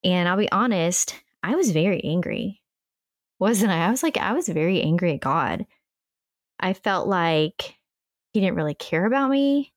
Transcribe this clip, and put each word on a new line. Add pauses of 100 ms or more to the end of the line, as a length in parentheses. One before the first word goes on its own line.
And
I'll
be
honest, (280)
I
was
very
angry, (800)
wasn't
I?
I
was
like,
I
was
very
angry
at
God. (960)
I
felt
like (560)
he
didn't
really
care
about
me.